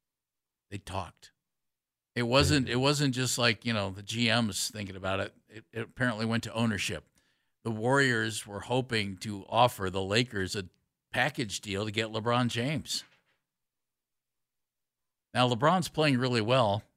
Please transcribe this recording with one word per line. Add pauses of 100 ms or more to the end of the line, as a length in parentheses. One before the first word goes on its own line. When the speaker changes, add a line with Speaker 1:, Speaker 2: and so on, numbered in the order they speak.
(720)
Speaker 1:
they
talked. (800)
It
wasn't,
Speaker 2:
Mm-hmm.
Speaker 1:
it
wasn't
just
like,
you
know,
the
G
Ms
thinking
about
it. (160)
It, (100)
it
apparently
went
to
ownership. (600)
The
Warriors
were
hoping
to
offer
the
Lakers
a (480)
package
deal
to
get
LeBron
James. (2250)
Now,
LeBron's
playing
really
well. (120)